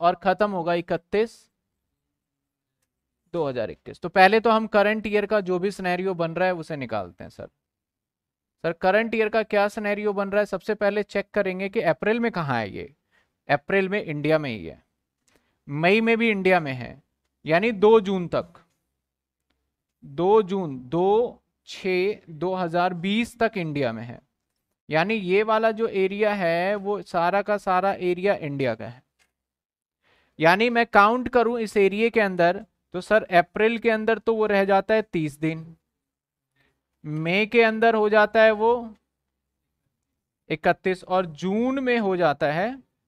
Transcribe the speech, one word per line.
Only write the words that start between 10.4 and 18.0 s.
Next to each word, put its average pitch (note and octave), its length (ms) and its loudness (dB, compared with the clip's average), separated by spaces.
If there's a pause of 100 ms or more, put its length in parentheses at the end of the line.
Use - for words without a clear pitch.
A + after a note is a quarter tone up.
है, G#3 60 0
सबसे G3 280 -6
पहले G#3 300 0
चेक - 300 -6
करेंगे F#3+ 340 -2
कि A3+ 140 -4
अप्रैल G3 380 0
में A#3 120 -2
कहाँ C#3 260 -2
है G#2 120 -4
ये। - 240 -12 (540)
अप्रैल F#3+ 400 0
में G3 140 -4
इंडिया D3+ 360 -2
में C#3+ 120 -6
ही G2+ 140 -10
है, C#2 180 -14 (840)
मई E3+ 320 2
में A3+ 180 2
भी A#3 120 2
इंडिया F#3 300 2
में C#3+ 120 -4
है, B2 300 -12 (420)
यानी F3+ 280 2
दो G#3+ 280 6